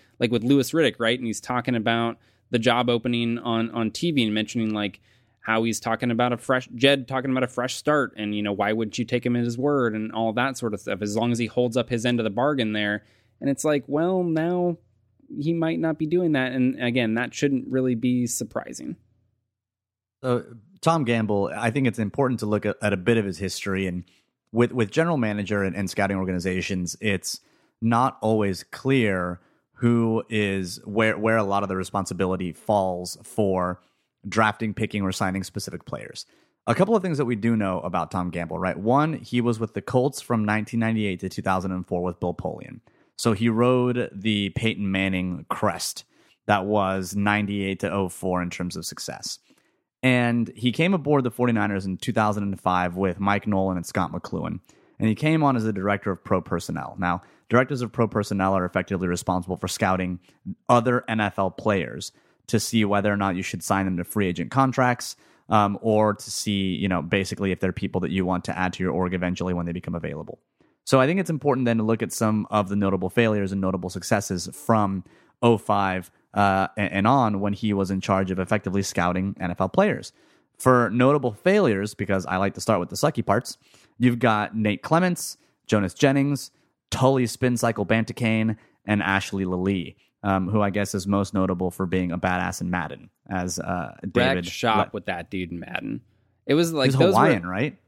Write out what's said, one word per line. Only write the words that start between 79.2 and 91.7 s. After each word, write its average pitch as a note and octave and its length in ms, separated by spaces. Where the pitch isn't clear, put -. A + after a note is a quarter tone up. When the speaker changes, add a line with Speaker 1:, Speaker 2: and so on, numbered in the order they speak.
Speaker 2:
N F2 100
F F2 100
L F#2+ 80
players. F#3+ 440
For A#2+ 320
notable B2+ 420
failures, A#2+ 600
because F#2+ 300
I E2 120
like F#2+ 180
to - 60
start G#2 180
with F2 100
the G#2 80
sucky - 280
parts, G#2 340
you've A#2+ 220
got G#2+ 340
Nate G#2+ 280
Clements, F3 540
Jonas G2+ 280
Jennings, C#3 580
Tully B2+ 360
Spin B2 300
Cycle A2+ 280
Banticane, A2 720
and G#2 180
Ashley G2 420
Lalee, F#2 520
um, F#2+ 260
who G#2+ 120
I G2+ 100
guess G2 240
is F#2+ 120
most G2+ 280
notable F#2 380